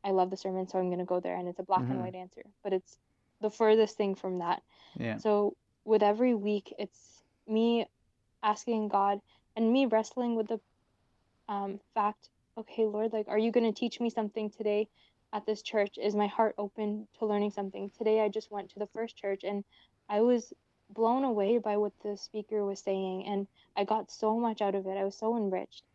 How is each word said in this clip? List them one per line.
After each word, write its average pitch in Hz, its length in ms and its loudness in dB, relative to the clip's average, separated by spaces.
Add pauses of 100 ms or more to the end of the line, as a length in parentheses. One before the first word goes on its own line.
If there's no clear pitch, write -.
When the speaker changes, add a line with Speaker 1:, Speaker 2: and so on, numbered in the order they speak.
Speaker 1:
I 202 80 -2
love 185 180 4
the 196 60 -8
sermons, 185 360 -6
so 190 60 0
I'm 185 120 0
gonna 180 140 -2
go 180 160 -2
there," 180 160 -4
and 180 120 -6
it's 180 100 -10
a 185 60 -6
black 185 160 2
and 123 100 -2
Speaker 2:
Mm-hmm. - 100 -2
Speaker 1:
white 185 140 -6
answer. 185 300 -16 (180)
But 196 100 -4
it's - 260 -4 (420)
the 214 100 -2
furthest 220 460 4
thing 196 180 0
from 185 240 -4
that. 170 240 -2 (340)
Speaker 2:
Yeah. 117 220 -4
Speaker 1:
So 208 380 2 (280)
with 214 180 4
every 226 320 4
week, 208 440 -2
it's - 440 -14 (240)
me 226 400 2 (560)
asking 214 460 0
God 202 320 2 (340)
and 226 180 4
me 269 140 6
wrestling 226 500 0
with 220 120 -2
the, 220 120 -4 (880)
um, 202 300 -4 (140)
fact, 214 380 0 (260)
"Okay, 226 300 0
Lord, 214 260 0
like, 214 160 -2
are 214 100 2
you 226 120 4
gonna 226 220 4
teach - 280 -4
me 233 100 0
something 214 400 -4
today 208 380 0 (440)
at 208 140 -6
this 214 160 -2
church? 208 360 0
Is 208 180 0
my 208 120 4
heart 220 300 0
open 208 480 -4 (120)
to 220 80 -2
learning 208 240 2
something?" 196 400 -8
Today, 220 300 2
I 214 80 2
just 214 220 -6
went 196 200 -8
to - 100 -20
the 208 80 -4
first 226 280 -8
church, 196 280 -4
and 202 200 -4 (440)
I 208 140 2
was 240 300 2 (380)
blown 226 340 2
away 214 340 2
by 208 200 0
what 208 220 -2
the 208 160 -6
speaker 208 480 -4
was 196 140 -4
saying, 190 480 -4
and 202 220 -2 (260)
I 202 100 0
got 214 260 -2
so 220 280 0
much 226 220 -2
out 202 140 2
of 190 120 -2
it. 190 120 -4
I 196 60 -2
was 196 120 -4
so 220 200 0
enriched. 196 460 -4 (120)